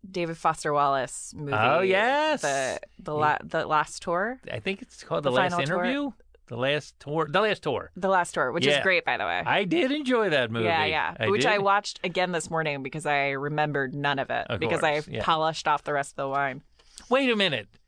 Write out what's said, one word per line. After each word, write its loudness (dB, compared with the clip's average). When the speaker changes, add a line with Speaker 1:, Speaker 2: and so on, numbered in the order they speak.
Speaker 1:
David -4
Foster -2
Wallace 0
movie. -6
Speaker 2:
Oh, 4
yes. 2
Speaker 1:
The, -2
the, -8
Speaker 2:
Yeah. 0
Speaker 1:
la-, 2
the -4
last -2
tour. -2
Speaker 2:
I -6
think -6
it's -20
called -4
Speaker 1:
The 2
Speaker 2:
The 2
Last 2
Speaker 1:
Final 0
Tour. 0
Speaker 2:
Interview? -2
The -12
Last -2
Tour. -2
The 2
Last 0
Tour. -2
Speaker 1:
The -2
Last 2
Tour, 0
which 2
is 6
Speaker 2:
Yeah. 2
Speaker 1:
great, 2
by 0
the -2
way. 0
Speaker 2:
I 2
did 2
enjoy 0
that 2
movie. 0
Speaker 1:
Yeah, 2
yeah. -2
Speaker 2:
I 0
Speaker 1:
Which 2
Speaker 2:
did. 4
Speaker 1:
I 2
watched 0
again 0
this -4
morning -2
because -8
I 2
remembered 0
none 0
of -4
it -2
Speaker 2:
Of -2
Speaker 1:
because 0
I 4
Speaker 2:
course, -4
yeah. -6
Speaker 1:
polished 0
off 0
the -4
rest -2
of -16
the -4
wine. -2
Speaker 2:
Wait 4
a 2
minute. 0